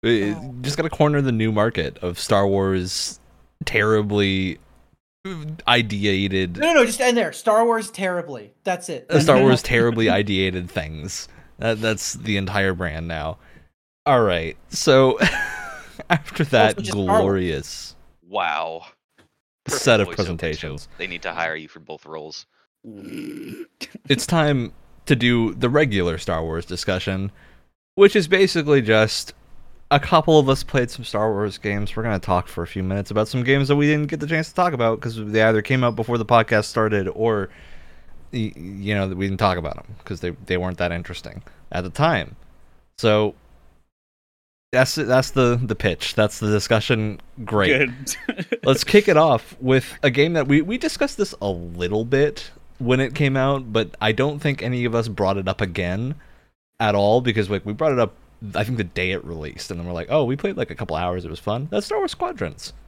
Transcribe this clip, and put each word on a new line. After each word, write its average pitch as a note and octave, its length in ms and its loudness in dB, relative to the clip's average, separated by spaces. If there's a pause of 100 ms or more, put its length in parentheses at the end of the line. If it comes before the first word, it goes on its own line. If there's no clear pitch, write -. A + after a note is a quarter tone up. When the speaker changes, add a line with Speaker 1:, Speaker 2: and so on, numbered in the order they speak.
Speaker 1:
We G#2+ 320 2
Speaker 2:
Oh. B2 280 -12
Speaker 1:
just C#3+ 140 -6
gotta D#3+ 140 -2
corner D3 320 2
the C3+ 100 0
new A2 200 0
market G#2+ 460 0
of F2 200 -6
Star G2+ 280 2
Wars F#2+ 760 0 (440)
terribly G#2 920 2 (680)
ideated G#2 1300 0
Speaker 2:
No, D4+ 100 0
no, E4 140 4
no, A#3+ 40 6
just A#3 160 -4
end B3 160 2
there. F#3 160 0
Star A3 320 2
Wars A3+ 260 0
terribly. E3 640 -6 (120)
That's F3+ 240 -4
it. D3 200 -10
Speaker 1:
Uh, D#3+ 120 4
Star D3 180 6
Speaker 2:
<laughs> - 20 6
Speaker 1:
Wars - 220 4
terribly A#2 440 2
ideated F#2+ 640 0
things. D#2 600 -8 (320)
That, A2 200 0
that's A2 340 -2
the G#2+ 220 -2
entire G2 380 0
brand E2+ 320 -6
now. D#2+ 320 -6 (680)
All C3 160 4
right, F2 340 0 (120)
so C3+ 560 4
<laughs> - 880 -6
after D#3+ 340 -2
that A2 320 4
Speaker 2:
Also G2+ 40 -10
just G#2 100 -6
Star G2+ 140 -2
Wars. G2 180 4
Speaker 1:
glorious F2+ 720 -4 (320)
Speaker 3:
Wow. E2 540 -4 (840)
Speaker 1:
set B2+ 320 2
of F#2+ 80 0
Speaker 3:
Perfect - 20 -10 (100)
voiceover G2 60 0
Speaker 1:
presentations. D#2 600 -8
Speaker 3:
too. - 120 -20
They F2 80 -8
need F2 160 -12
to E2+ 100 -8
hire E2 240 -4
you D#2 120 -14
for E2 120 -20
both D#2 240 -16
roles. D#2 400 -14 (400)
Speaker 4:
<laughs> - 0 - (1300)
Speaker 1:
It's C3+ 160 0
time D3 460 2 (340)
to D3 100 4
do A#2 380 2
the A#2+ 160 0
regular G2+ 480 2
Star E2 240 -4
Wars D#2+ 240 -6
discussion, F#2+ 640 -4 (640)
which G3 200 6
is F3 140 2
basically D#3+ 540 4
just A2 500 2 (580)
a C#3+ 100 6
couple D#3+ 380 6
of C3+ 100 6
us C3+ 160 2
played B2 260 0
some A#2+ 140 -14
Star A2 260 0
Wars G2+ 280 -2
games. G2+ 360 -4
We're A2+ 80 -4
gonna A2 160 0
talk F2+ 300 0
for - 160 -6
a - 20 -10
few - 160 -6
minutes F#2+ 300 -4
about G#2+ 160 2
some B2 160 -2
games C#3 240 2
that C#3+ 80 4
we D3 100 4
didn't D3+ 220 2
get D3+ 120 -6
the D3 60 -6
chance D#3 220 -2
to - 60 -20
talk F3 180 2
about A2+ 280 0
'cause A2+ 160 -6
they G#2+ 260 0
either A2 200 4
came C3 220 0
out A#2+ 100 2
before A#2 240 -2
the A2+ 80 -2
podcast A2 380 4
started G#2+ 440 0
or, G#2 400 -2 (840)
y-, A2 240 -4
you G2 380 -6
know, G2 140 0
that F#2 80 -6
we G2 120 -2
didn't F#2+ 100 -4
talk F#2+ 200 2
about D#2+ 200 -6
'em - 160 -16 (100)
'cause F#2 160 -10
they, F2+ 100 -4 (160)
they F#2 100 0
weren't F2+ 220 -4
that F2 120 0
interesting - 520 -10 (280)
at F2+ 140 -4
the F#2 60 -8
time. C#3+ 440 0 (640)
So G#2+ 360 4 (1400)
that's, B2+ 240 2
that's C3 340 2
the, A#2+ 320 2
the A2 140 -4
pitch. - 400 -2
That's G#2+ 240 2
the G#2+ 100 0
discussion. G#2+ 680 0 (240)
Great. A#2+ 460 2 (360)
Speaker 4:
Good. - 340 -6
<laughs> - 40 -16
Speaker 1:
Let's C3+ 180 4
kick G#3 260 4
it F3 80 6
off D3+ 440 4
with C3 420 0
a C#3+ 80 4
game C#3+ 220 2
that D3 160 0
we, C#3+ 140 6
we G#3 160 -4
discussed D4+ 380 -4
this - 240 -4
a - 80 -2
little F2+ 560 -4
bit C#3 460 0 (280)
when B2+ 200 2
it C3 160 -2
came C#3 220 2
out, C3+ 360 0
but G#2+ 180 0 (100)
I A2 100 2
don't C#3+ 300 0
think C#3 220 -2
any B2 220 -2
of A#2 120 -2
us A#2 100 0
brought G2 300 0
it F#2+ 100 -4
up F#2+ 140 -2
again G2 560 -4 (640)
at G#2+ 160 2
all G#2 240 4
because, A2 280 0
like, G2 160 -4
we G#2 80 -6
brought D#3 200 0
it B2 80 2
up, A2 140 0 (420)
I G#2 80 0
think, A#2+ 140 -4
the G#2+ 60 0
day F#2 280 -4
it F#2+ 120 -6
released, D#2 460 -12
and F2+ 80 -8
then E2+ 80 -8
we're F2+ 60 -8
like, E2+ 180 -8
"Oh, D3 140 2
we B2 100 -2
played, G3 220 -6
like, - 160 -6
a - 20 -12
couple F2 220 -6
hours. F2+ 280 -4
It D#2 60 -10
was D#2+ 80 -10
fun." B2 320 -6
That's G3+ 160 -4
Star G#4+ 120 -4
Wars G4 120 -2
Squadrons. - 640 -8 (160)